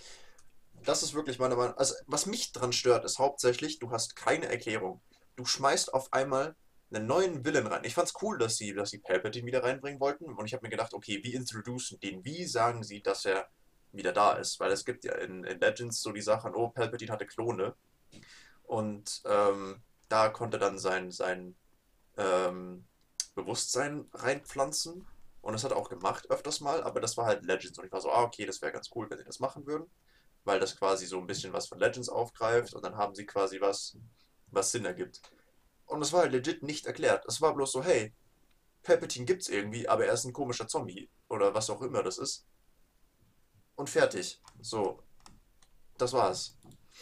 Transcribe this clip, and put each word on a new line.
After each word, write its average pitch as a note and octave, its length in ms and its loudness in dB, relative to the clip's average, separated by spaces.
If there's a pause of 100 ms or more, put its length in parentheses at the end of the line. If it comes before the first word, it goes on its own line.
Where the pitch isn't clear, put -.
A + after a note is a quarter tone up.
(840)
Das D3 200 2
ist C#3+ 100 -6
wirklich C#3+ 240 -2
meiner B2+ 160 4
Meinung B2 180 2
nach, - 60 -12
also C3+ 160 4 (120)
was D3+ 200 0
mich G#3+ 240 -2
dran B2 220 -2
stört, A#2+ 320 6
ist - 160 -2
hauptsächlich, C3 580 2
du A#2+ 140 -6
hast - 240 -4
keine D#3 300 2
Erklärung. G#2+ 540 -2 (360)
Du B2+ 80 -10
schmeißt C#3 500 2
auf C3 180 0
einmal C3+ 440 2 (360)
einen G#2+ 140 -2
neuen D#3+ 380 2
Villain C3 240 2
rein. F2+ 160 -2
Ich - 100 -4
fand's - 260 2
cool, G3+ 180 -2
dass A2+ 180 2
sie, G#2 180 -4
dass G2+ 160 -2
sie G#2 80 -12
Palpatine G#2+ 480 -2
wieder B2+ 160 0
reinbringen C3+ 380 -2
wollten C#3+ 240 0 (100)
und G#2 120 -8
ich A2 60 -6
hab B2 100 -6
mir A2 60 -8
gedacht, G#2+ 260 -4
okay, G2+ 280 -4
wie A#2+ 120 -6
introducen B2 680 -8
den? F#2+ 240 -8
Wie E3 200 -8
sagen A#2 380 0
sie, G#2 180 -12
dass - 240 -2
er F#2+ 220 0 (460)
wieder F2+ 200 -2
da G2+ 200 6
ist? - 260 -4
Weil F#2+ 140 2
es G2 120 -2
gibt - 200 -6
ja - 100 -4
in, F#2 300 -6
in F2+ 160 -6
Legends A2+ 420 2
so A2+ 80 -4
die G#2 100 -6
Sachen, G#2+ 360 0
oh, A2+ 140 2
Palpatine A2+ 420 -2
hatte G#2+ 140 -6
Klone. A2 500 -2 (880)
Und, G#2+ 600 -4
ähm, G2+ 560 4 (280)
da A2 200 6
konnte G#2+ 300 -2
dann G2 200 2
sein, F#2 320 0
sein, F2+ 460 -4 (600)
ähm, F#2 640 0 (500)
Bewusstsein C#3 800 -2
reinpflanzen. C#3+ 960 -2 (340)
Und G#2+ 140 -6
das A2 100 -2
hat C3+ 60 0
er - 80 2
auch - 100 -4
gemacht F#2 420 -2
öfters D3 300 -2
mal, D3 220 0
aber - 180 -2
das A2+ 160 -2
war A#2 80 0
halt G2+ 220 2
Legends. F#2 320 -2
Und F2+ 80 -12
ich F#2 60 -12
war F#2+ 100 -4
so, C#2 100 0
ah, A#2 100 6
okay, A2+ 220 0
das F#2+ 160 -8
wär D2+ 120 -4
ganz - 220 -10
cool, G#2+ 140 -4
wenn - 100 -6
sie - 60 -16
das - 160 -12
machen C3+ 260 -4
würden. D#3 200 -4 (580)
Weil G2 160 2
das F#2+ 160 -2
quasi F#2+ 300 2
so F#2 120 -4
ein F2+ 80 -6
bisschen F#2 280 -6
was G2+ 140 -4
von - 100 -14
Legends A#2+ 320 2
aufgreift A#2 640 2
und - 100 -10
dann - 120 -6
haben G2+ 180 0
sie G#2 100 -10
quasi F#2+ 380 0
was, - 340 0 (520)
was - 220 2
Sinn A2 140 -2
ergibt. F2+ 380 -6 (640)
Und D3+ 140 -4
das D3 120 0
war F3 100 8
halt C#3 100 4
legit C3 300 0
nicht D3+ 220 -6
erklärt. - 420 2
Es A2+ 140 -2
war D3+ 140 6
bloß C#3 180 0
so, C3 100 0
hey, C3+ 300 4 (720)
Palpatine E3 420 2
gibt's A#2+ 240 0
irgendwie, G#2+ 400 -2
aber A2 180 4
er A2+ 60 4
ist B2 120 2
ein B2+ 100 -8
komischer B2+ 340 -4
Zombie G#2 400 -6 (200)
oder G2+ 260 4
was A2 160 0
auch G#2 100 -4
immer B2 220 0
das - 160 -2
ist. - 260 -6 (1300)
Und C#3 120 -6
fertig. B2 540 2 (180)
So. G#2 420 -2 (960)
Das B2+ 160 2
war's. - 460 2 (440)